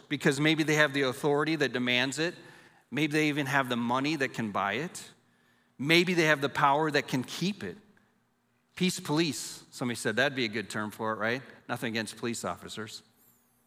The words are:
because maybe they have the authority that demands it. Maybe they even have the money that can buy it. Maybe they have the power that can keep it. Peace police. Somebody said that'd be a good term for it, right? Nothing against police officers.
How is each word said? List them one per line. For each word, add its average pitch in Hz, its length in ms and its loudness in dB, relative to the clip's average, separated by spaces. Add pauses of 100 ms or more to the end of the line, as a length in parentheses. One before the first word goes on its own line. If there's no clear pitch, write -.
(100)
because 139 300 0
maybe 156 240 4
they 151 120 2
have 151 180 4
the 139 100 2
authority 147 520 2
that 139 180 0
demands 127 460 0
it. 170 160 -2 (560)
Maybe 147 220 0
they 156 160 4
even 143 180 -2
have 135 200 2
the 127 80 0
money 127 420 0
that 135 160 -2
can 110 180 -4
buy 98 220 0
it. 156 300 -6 (760)
Maybe 170 340 4
they 156 120 4
have 151 160 4
the 139 80 0
power 151 420 4
that 139 160 0
can 127 160 -2
keep 190 400 -4
it. 90 140 -10 (960)
Peace 180 240 0
police. 156 720 -2
Somebody 123 240 -4
said 110 220 -2
that'd 139 180 2
be 127 100 0
a 107 40 -4
good 104 200 -6
term 107 220 -4
for 110 220 -4
it, - 40 -2
right? 113 240 0 (260)
Nothing 123 260 -4
against 110 240 -4
police 117 280 -6
officers. 98 560 -8 (640)